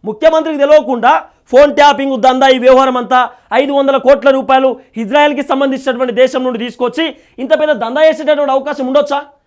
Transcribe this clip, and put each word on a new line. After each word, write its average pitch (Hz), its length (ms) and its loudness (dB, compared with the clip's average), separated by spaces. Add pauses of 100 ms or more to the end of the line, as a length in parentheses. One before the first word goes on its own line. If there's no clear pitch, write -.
ముఖ్యమంత్రికి 320 540 -2
తెలియకుండా 277 640 2 (280)
ఫోన్ 285 240 4
ట్యాపింగ్ 277 460 2
దందా, 262 260 2
ఈ 262 120 2
వ్యవహారం 254 380 2
అంతా 247 320 -2 (240)
ఐదు 277 180 0
వందల 277 260 0
కోట్ల 269 320 2
రూపాయలు 262 500 0 (180)
ఇజ్రాయెల్కి 277 460 0
సంబంధించినటువంటి 262 720 -4
దేశం 254 300 0
నుండి 247 160 -6
తీసుకొచ్చి 247 560 -6 (240)
ఇంత 277 220 0
పెద్ద 302 100 0
దందా 247 320 -2
చేసేటటువంటి 294 480 0
అవకాశం 269 360 -4
ఉండొచ్చా? 285 340 -2 (260)